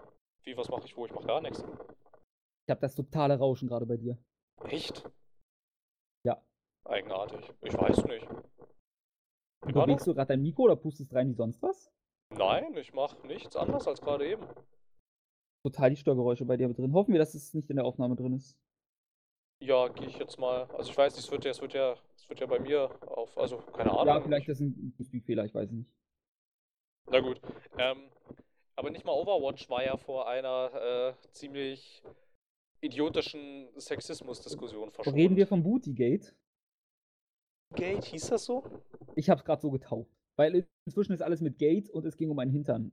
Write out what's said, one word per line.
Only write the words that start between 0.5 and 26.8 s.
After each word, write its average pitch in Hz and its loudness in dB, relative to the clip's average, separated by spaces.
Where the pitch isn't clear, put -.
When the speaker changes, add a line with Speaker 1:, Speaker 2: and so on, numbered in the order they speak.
Speaker 1:
was 120 -4
mach 123 -4
ich - -18
wo? 120 -6
Ich - -12
mach 123 -8
gar 127 0
nix. 156 -6
Speaker 2:
Ich - -14
hab 127 0
das 135 -2
totale 143 2
Rauschen 131 2
gerade 120 -2
bei 117 0
dir. 120 -4
Speaker 1:
Echt? - -6
Speaker 2:
Ja. - 0
Speaker 1:
Eigenartig. 98 -6
Ich 107 -4
weiß - 4
nicht. 113 -6
Speaker 2:
Bewegst 135 -4
Speaker 1:
Gerade? 143 6
Speaker 2:
du 175 2
grad 135 0
dein 135 2
Mikro 160 2
oder 196 8
pustest 143 -8
rein 127 4
wie 120 -2
sonst 117 -2
was? - -4
Speaker 1:
Nein, 175 0
ich 139 -12
mach - -4
nichts - -12
anders 269 -2
als 139 -4
gerade 143 -2
eben. 196 -6
Speaker 2:
Total 131 4
die 147 2
Störgeräusche 123 2
bei 123 2
dir 127 2
mit 120 -2
drin. 135 0
Hoffen 202 6
wir, 175 8
dass 156 4
es - -14
nicht 151 -6
in 143 -2
der 135 2
Aufnahme 127 0
drin 127 -2
ist. - -8
Speaker 1:
Ja, 131 6
geh 135 -8
ich 127 -10
jetzt - -10
mal. 127 0
Also 120 -6
ich - -6
weiß 139 6
nicht, - -12
es - -14
wird 139 -4
ja, 135 0
es - -8
wird 135 -8
ja, 131 2
es - -20
wird - -14
ja 131 0
bei 123 2
mir 135 0
auf, - -6
also 123 -2
keine - -2
Ahnung. 117 4
Speaker 2:
Ja, 151 6
vielleicht 147 0
ist 139 -2
ein 135 -4
Speak-Fehler, 117 -4
ich 107 -8
weiß 107 -4
es 113 -10
nicht. 113 -10